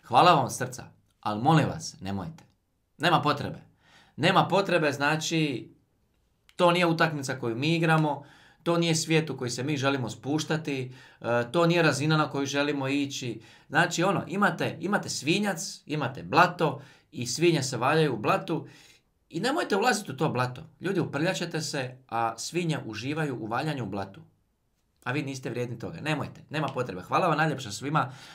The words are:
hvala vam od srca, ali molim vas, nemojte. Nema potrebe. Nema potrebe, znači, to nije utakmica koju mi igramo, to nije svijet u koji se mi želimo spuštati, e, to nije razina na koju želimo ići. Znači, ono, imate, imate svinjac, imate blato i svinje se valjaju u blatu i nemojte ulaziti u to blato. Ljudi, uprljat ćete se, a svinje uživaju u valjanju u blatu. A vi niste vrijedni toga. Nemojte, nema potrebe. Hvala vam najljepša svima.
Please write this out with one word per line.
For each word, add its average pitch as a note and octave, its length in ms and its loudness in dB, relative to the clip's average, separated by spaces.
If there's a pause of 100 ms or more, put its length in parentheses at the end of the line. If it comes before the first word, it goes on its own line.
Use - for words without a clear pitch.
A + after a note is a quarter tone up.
hvala D#3+ 300 8
vam C3 100 4
od G#2 120 -6
srca, - 280 -8 (360)
ali G#2+ 220 -2
molim C#3+ 260 6
vas, - 320 -10
nemojte. F#2+ 440 -8 (540)
Nema - 240 2
potrebe. G2+ 360 -2 (580)
Nema E3+ 320 4
potrebe, F3 440 2
znači, D3 760 -2 (880)
to F3 140 6
nije F3 160 4
utakmica D#3 520 0
koju A#2 180 -4
mi D#3 200 2
igramo, D#3 480 2 (380)
to E3+ 160 2
nije E3+ 160 4
svijet D#3+ 360 2
u B2 60 -6
koji A#2+ 140 -4
se B2+ 120 -6
mi D3 140 -2
želimo C3 340 0
spuštati, D3 800 -4 (280)
e, A#2+ 320 0
to E3 140 4
nije E3 160 4
razina D3+ 340 4
na D3 140 0
koju C#3 160 -2
želimo C#3 420 -2
ići. C3+ 520 -4 (280)
Znači, E3 340 2
ono, F#3 240 2
imate, F3 540 0
imate G3 280 -2
svinjac, G3 800 -2
imate C#3 360 -4
blato D3 600 2 (300)
i A#2+ 140 -8
svinje D#3+ 360 2
se B2+ 140 -4
valjaju C#3+ 380 2
u G#2 40 -6
blatu D#3+ 480 -2 (640)
i D#3+ 100 -6
nemojte B3+ 360 0
ulaziti G#3 360 0
u B2+ 40 -8
to D#3 120 0
blato. B2 340 -2 (180)
Ljudi, F3 200 0
uprljat D3+ 360 0
ćete E3 240 -4
se, B2+ 360 -6 (120)
a A2+ 300 -2
svinje D#3+ 480 -2
uživaju C3 540 -4
u A2 60 -6
valjanju C3 380 -2
u F#2+ 40 -6
blatu. G2 320 -8 (840)
A B2 80 -4
vi D3 100 -2
niste C3+ 280 -8
vrijedni A#2+ 280 -6
toga. E2 220 -10
Nemojte, D3 400 -6 (100)
nema D3 180 -4
potrebe. A2+ 340 -6
Hvala E3 240 0
vam D3+ 100 2
najljepša C3+ 340 0
svima. C3 420 -2 (220)